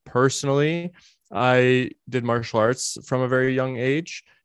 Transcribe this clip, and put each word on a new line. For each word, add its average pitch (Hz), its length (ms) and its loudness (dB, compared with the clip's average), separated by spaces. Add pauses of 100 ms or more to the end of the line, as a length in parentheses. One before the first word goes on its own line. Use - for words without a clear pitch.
personally, 143 840 0 (400)
I 127 600 4 (180)
did 123 160 -4
martial 117 340 -2
arts 113 480 0
from 127 140 -2
a 127 80 0
very 131 260 2
young 131 220 -2
age. 135 480 -4 (200)